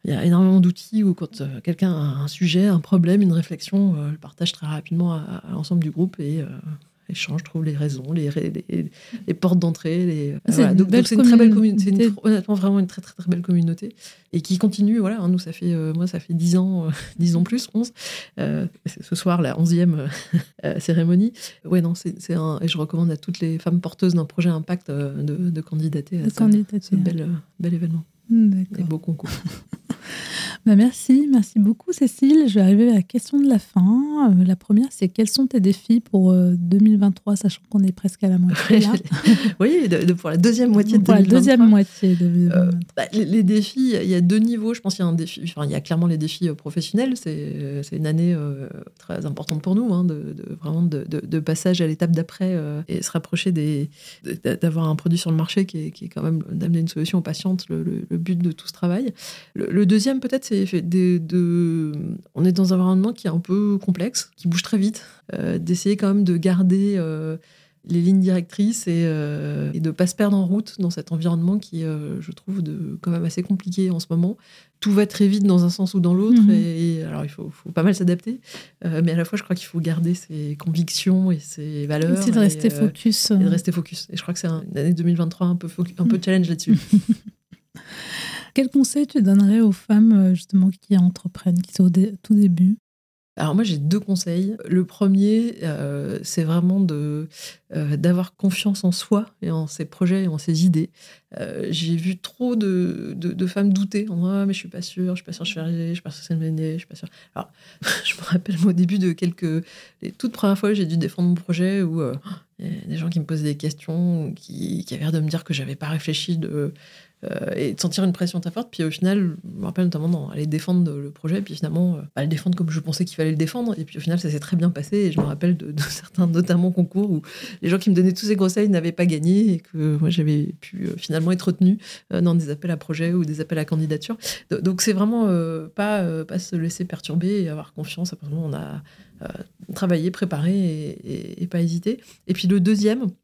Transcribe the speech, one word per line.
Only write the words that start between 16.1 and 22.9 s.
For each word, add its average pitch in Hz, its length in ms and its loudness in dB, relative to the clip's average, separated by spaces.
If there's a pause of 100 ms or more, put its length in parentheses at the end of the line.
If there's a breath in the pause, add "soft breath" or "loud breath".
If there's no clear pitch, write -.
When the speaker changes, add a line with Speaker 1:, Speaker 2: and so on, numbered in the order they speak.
Speaker 1:
fait - 140 -6
dix 170 220 2
ans, 185 280 0
euh, 160 60 -2 (140)
<laughs> - 140 -16
dix 170 160 2
ans 170 80 2
plus, 233 320 -4
onze. 233 180 -2 (460 loud breath)
Euh, 151 280 -4 (200)
ce - 300 -8
soir, 175 260 0
la 127 160 -2
onzième, 170 400 2
euh, 143 400 -4
<laughs> - 260 -8
euh, 151 140 -4
cérémonie. 175 540 2 (320 loud breath)
Ouais, 175 160 2
non, 170 160 -2
c'est, - 260 -8
c'est 175 120 -6
un, 160 280 -4
et 165 60 0
je 170 100 -2
recommande 165 320 0